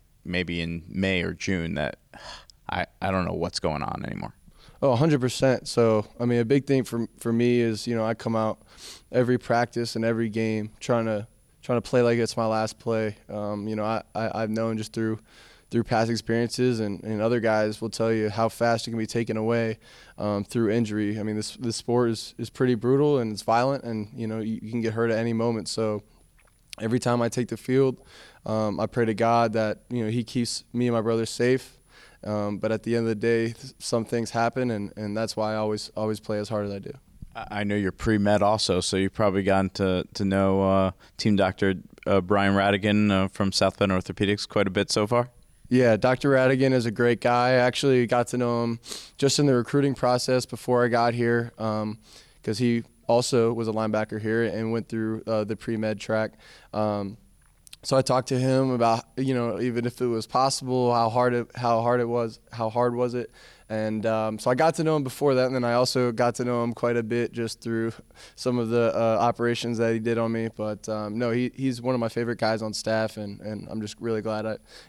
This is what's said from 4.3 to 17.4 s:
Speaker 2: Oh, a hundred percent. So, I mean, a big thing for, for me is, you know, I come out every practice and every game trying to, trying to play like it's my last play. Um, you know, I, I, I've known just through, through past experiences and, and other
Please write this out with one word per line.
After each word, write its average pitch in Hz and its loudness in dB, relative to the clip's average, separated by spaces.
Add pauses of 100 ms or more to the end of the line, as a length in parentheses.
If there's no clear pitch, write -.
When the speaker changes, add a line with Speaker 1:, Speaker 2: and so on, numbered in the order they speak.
Speaker 2:
Oh, 139 4
a 117 4
hundred 147 4
percent. 127 2
So, 110 4 (140)
I 120 -2
mean, 120 2
a 120 2
big 135 2
thing 131 2
for, 117 -4 (120)
for 120 -2
me 120 4
is, 113 -2
you 120 -2
know, 110 0
I 113 0
come 113 -4
out 110 -2 (500)
every 123 2
practice 117 -2
and 113 -2
every 113 0
game 110 -2
trying 117 0
to, 107 -4 (360)
trying 120 0
to - -10
play 127 4
like 120 4
it's 113 -2
my 113 0
last 110 -2
play. 110 -2 (120)
Um, 104 -6
you 110 -4
know, 107 -2
I, 110 -2 (120)
I, 110 -4
I've 110 -2
known 110 -2
just 107 -8
through, 110 -2 (520)
through 117 0
past 113 2
experiences 117 0
and, 101 -6
and 107 -4
other 117 0